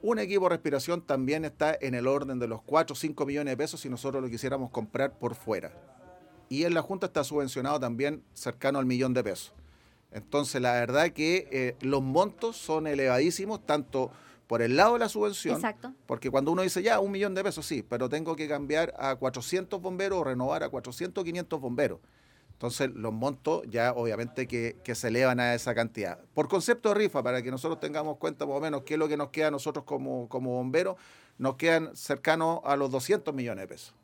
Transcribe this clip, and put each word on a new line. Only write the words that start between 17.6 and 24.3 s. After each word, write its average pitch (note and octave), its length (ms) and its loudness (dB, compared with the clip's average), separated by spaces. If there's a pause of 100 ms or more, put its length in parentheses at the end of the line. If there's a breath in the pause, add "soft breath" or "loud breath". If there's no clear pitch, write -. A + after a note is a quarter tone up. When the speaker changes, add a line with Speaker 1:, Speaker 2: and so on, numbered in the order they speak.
Speaker 1:
sí, B2+ 180 -4
pero A#2+ 280 -2
tengo D#3+ 260 -2
que D3+ 100 -4
cambiar D3 520 0
a C3+ 180 0
cuatrocientos C3+ 640 -2
bomberos F#3 400 -2
o D3+ 40 0
renovar C3 380 0
a C#3+ 60 -2
cuatrocientos, C#3 560 -6
quinientos E3 380 -4
bomberos. B2 380 0 (520 soft breath)
Entonces, B2+ 420 -2
los A2 180 -4
montos C3+ 560 0
ya, A#2+ 240 2
obviamente, A#2+ 540 -2